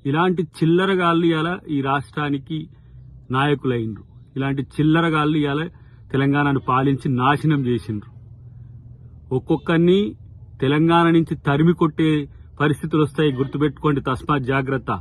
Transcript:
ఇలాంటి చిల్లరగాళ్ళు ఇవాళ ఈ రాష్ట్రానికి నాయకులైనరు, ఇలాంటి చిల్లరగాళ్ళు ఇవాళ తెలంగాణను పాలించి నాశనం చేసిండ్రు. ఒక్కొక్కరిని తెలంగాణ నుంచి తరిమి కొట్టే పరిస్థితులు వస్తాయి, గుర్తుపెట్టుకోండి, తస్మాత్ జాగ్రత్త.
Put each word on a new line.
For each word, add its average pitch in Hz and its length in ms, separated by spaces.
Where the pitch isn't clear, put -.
ఇలాంటి 170 360
చిల్లరగాళ్ళు 175 720
ఇవాళ 160 200
ఈ - 20
రాష్ట్రానికి 143 680
నాయకులైనరు, 127 680
ఇలాంటి 135 260
చిల్లరగాళ్ళు 156 680
ఇవాళ 143 220
తెలంగాణను 139 580
పాలించి 135 400
నాశనం 143 480
చేసిండ్రు. 110 420
ఒక్కొక్కరిని 170 600
తెలంగాణ 165 420
నుంచి 165 180
తరిమి 156 340
కొట్టే 160 280
పరిస్థితులు 156 440
వస్తాయి, 151 340
గుర్తుపెట్టుకోండి, 139 720
తస్మాత్ 131 420
జాగ్రత్త. 135 500